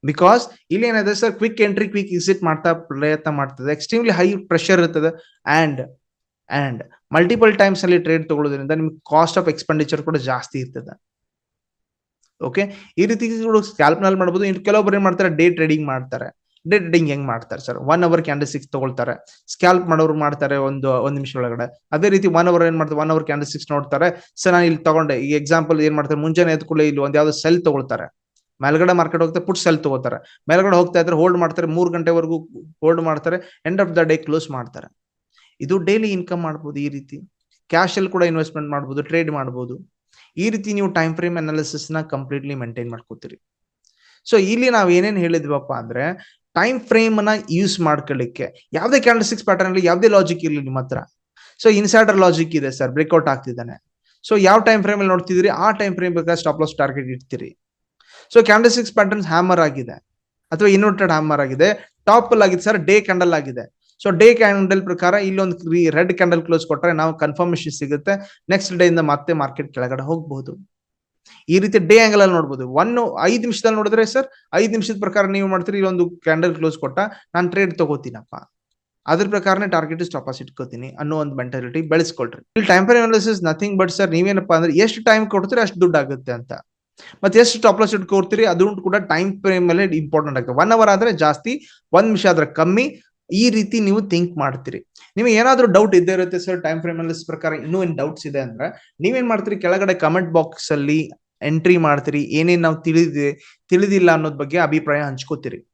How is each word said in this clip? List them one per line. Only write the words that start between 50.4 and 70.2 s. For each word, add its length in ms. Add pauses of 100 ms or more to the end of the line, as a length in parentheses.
ಇರ್ಲಿ 200
ನಿಮ್ಮ 160
ಹತ್ರ. 140 (680)
So 60 (120)
ಇನ್ಸೈಡರ್ 440
ಲಾಜಿಕ್ 360
ಇದೆ 180
ಸರ್, 200
ಬ್ರೇಕ್ಔಟ್ 340
ಆಗ್ತಿದ್ದಾನೆ. 420 (540)
So 200
ಯಾವ 100 (100)
ಟೈಮ್ 160
ಫ್ರೇಮ್ 160
ಅಲ್ಲಿ 140
ನೋಡ್ತಿದ್ದೀರಿ, 360 (140)
ಆ 60 (100)
ಟೈಮ್ 180
ಫ್ರೇಮ್ 200
ಬೇಕಾದ್ರೆ 260
ಸ್ಟಾಪ್ 180
ಲಾಸ್ 200
ಟಾರ್ಗೆಟ್ 340
ಇಡ್ತೀರಿ. 340 (840)
So 60 (100)
ಕ್ಯಾಂಡಲ್ 220
ಸ್ಟಿಕ್ಸ್ 260
ಪ್ಯಾಟರ್ನ್ಸ್ 360
ಹ್ಯಾಮರ್ 340
ಆಗಿದೆ 280 (580)
ಅಥವಾ 140 (100)
ಇನ್ವರ್ಟೆಡ್ 380
ಹ್ಯಾಮರ್ 300
ಆಗಿದೆ, 240 (400)
ಟಾಪ್ 240
ಅಲ್ಲಿ 140
ಆಗಿದೆ 200
ಸರ್, 100 (120)
ಡೇ 60 (120)
ಕ್ಯಾಂಡಲ್ 320
ಆಗಿದೆ. 240 (400)
So 60 (120)
ಡೇ 60 (120)
ಕ್ಯಾಂಡಲ್ 500
ಪ್ರಕಾರ 240 (160)
ಇಲ್ಲೊಂದು 340
ಕ್ರಿ-, 320
ರೆಡ್ 240
ಕ್ಯಾಂಡಲ್ 260
ಕ್ಲೋಸ್ 240
ಕೊಟ್ರೆ 320
ನಾವು 100 (120)
ಕನ್ಫರ್ಮೇಶನ್ 560
ಸಿಗುತ್ತೆ, 340 (400)
ನೆಕ್ಸ್ಟ್ 260
ಡೇ 120
ಇಂದ 180
ಮತ್ತೆ 320
ಮಾರ್ಕೆಟ್ 340
ಕೆಳಗಡೆ 340
ಹೋಗ್ಬಹುದು. 420 (1000)